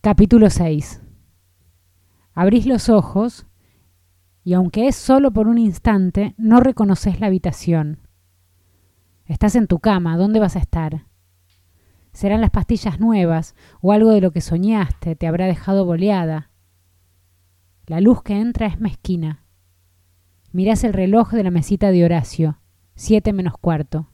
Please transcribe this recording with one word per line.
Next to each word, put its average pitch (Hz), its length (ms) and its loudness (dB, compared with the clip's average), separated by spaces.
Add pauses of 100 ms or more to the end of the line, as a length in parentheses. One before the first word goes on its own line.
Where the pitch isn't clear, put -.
Capítulo 214 400 6
seis. 156 520 -4 (1300)
Abrís 202 320 2
los 247 220 -2
ojos 214 580 0 (960)
y, 175 120 -2
aunque 185 340 0
es 269 80 0
solo 262 380 2
por 220 160 0
un 233 80 2
instante, 202 800 0
no 226 240 6
reconoces 202 580 0
la 214 80 -2
habitación. 165 720 -2 (1300)
Estás 202 300 -2
en 226 120 2
tu 175 120 0
cama, 175 360 0
¿dónde 208 240 2
vas 202 160 0
a 180 40 -2
estar? 156 480 -4 (1040)
Serán 202 260 -2
las 226 120 2
pastillas 196 500 -2
nuevas 180 520 0 (280)
o 185 100 2
algo 220 200 4
de 208 100 4
lo 185 100 2
que 170 80 -4
soñaste 180 760 -4
te 165 100 -6
habrá 170 180 -2
dejado 190 380 -2
boleada. 170 680 -2 (1300)
La 160 140 -6
luz 220 240 4
que 202 160 -4
entra 226 280 -4
es 165 120 -8
mezquina. 165 640 -8 (1080)
Mirás 202 320 -2
el 208 80 -2
reloj 196 400 0
de 220 100 -2
la 180 80 -2
mesita 190 400 0
de 175 140 4
Horacio, 160 540 -2 (360)
siete 214 380 0
menos 180 240 -6
cuarto. 156 560 -6